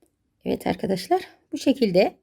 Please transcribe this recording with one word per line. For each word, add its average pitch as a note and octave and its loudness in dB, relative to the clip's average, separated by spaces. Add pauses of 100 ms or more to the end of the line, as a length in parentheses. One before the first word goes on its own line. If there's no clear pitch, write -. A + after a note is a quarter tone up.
(440)
Evet - -4
arkadaşlar, F#3 -2 (320)
bu D4+ -8
şekilde A3 2